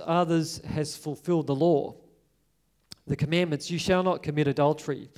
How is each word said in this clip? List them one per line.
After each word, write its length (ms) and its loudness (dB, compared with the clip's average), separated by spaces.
others 540 0
has 380 -6
fulfilled 500 -2
the 80 0
law. 400 2
The 100 -2
commandments, 540 -2
'You 80 -2
shall 240 2
not 220 -2
commit 240 0
adultery, 680 0